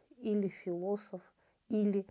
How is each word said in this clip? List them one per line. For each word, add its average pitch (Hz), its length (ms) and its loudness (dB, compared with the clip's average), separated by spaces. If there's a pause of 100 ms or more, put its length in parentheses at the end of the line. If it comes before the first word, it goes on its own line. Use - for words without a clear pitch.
(180)
или 208 300 2
философ, 185 760 -4 (460)
или 208 440 2